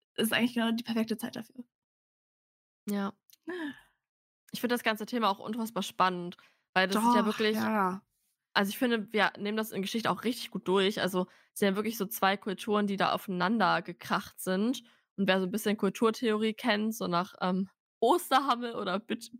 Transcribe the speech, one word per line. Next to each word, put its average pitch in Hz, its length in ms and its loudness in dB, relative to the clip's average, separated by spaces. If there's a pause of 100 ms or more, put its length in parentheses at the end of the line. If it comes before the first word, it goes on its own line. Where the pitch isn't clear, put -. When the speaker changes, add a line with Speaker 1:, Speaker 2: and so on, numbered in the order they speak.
(160)
Speaker 1:
ist 226 180 2
eigentlich 240 200 2
genau 226 180 0
die 233 120 -2
perfekte 220 340 -2
Zeit - 180 -10
dafür. - 280 -12 (1300)
Speaker 2:
Ja. 196 240 -2 (1400)
Ich - 100 -8
find 233 100 0
das 240 120 -2
ganze 220 220 -2
Thema 226 240 0
auch 196 100 -2
unfassbar 220 440 -4
spannend, 180 540 -2 (360)
weil 185 140 4
das 202 140 0
sind 240 120 4
ja 208 120 6
Speaker 1:
Doch, - 0 -
Speaker 2:
wirklich 214 260 2
Speaker 1:
ja. 214 500 0 (540)
Speaker 2:
also 202 140 4
ich 214 100 -6
finde, 233 340 0
wir 202 260 2
nehmen 208 180 -2
das 220 140 -4
in 196 120 -4
Geschichte 214 280 -2
auch 185 140 -2
richtig - 260 -4
gut - 160 -6
durch. 190 340 2
Also, 185 260 0 (260)
es - 60 -12
sind 202 100 4
ja 190 80 0
wirklich 214 200 -2
so 196 100 -2
zwei 196 300 0
Kulturen, 208 500 -2
die 196 100 -2
da 180 160 2
aufeinander 180 680 2
gekracht - 580 -6
sind. 202 420 0 (340)
Und 196 100 0
wer 190 140 4
so 185 60 0
ein 185 40 -4
bisschen 214 260 0
Kulturtheorie 220 800 0
kennt, 220 400 0
so 190 120 -6
nach, 175 340 -2
ähm, 185 280 0 (320)
Osterhammel 262 720 2
oder 196 240 -2
Büt-, - 400 -8